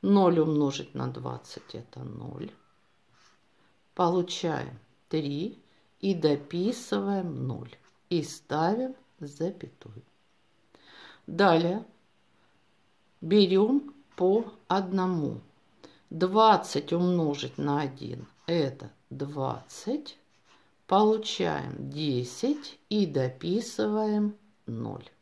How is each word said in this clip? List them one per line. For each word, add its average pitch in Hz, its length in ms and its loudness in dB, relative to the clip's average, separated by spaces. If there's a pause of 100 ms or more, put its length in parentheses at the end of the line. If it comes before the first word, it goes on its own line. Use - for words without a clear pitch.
Ноль 190 380 6
умножить 147 560 0
на 131 120 -6
двадцать — 127 560 -10 (120)
это - 240 -14
ноль. - 520 -12 (1400)
Получаем 170 840 -2 (280)
три 151 520 -4 (400)
и 196 160 0
дописываем 175 1300 -2
ноль. 120 280 -8 (340)
И 165 140 0
ставим 220 720 -2 (240)
запятую. 143 840 -10 (1300)
Далее 180 580 4 (1400)
берем 202 720 4 (220)
по 196 300 2 (220)
одному. 180 720 -2 (680)
Двадцать 185 840 4
умножить 165 640 0
на 143 240 0
один — 127 460 -8 (180)
это 139 460 -2 (180)
двадцать. 139 1080 -6 (680)
Получаем 180 1040 0
десять 147 880 -4 (120)
и 208 160 2
дописываем 208 1300 -2 (280)
ноль. 113 440 -8 (120)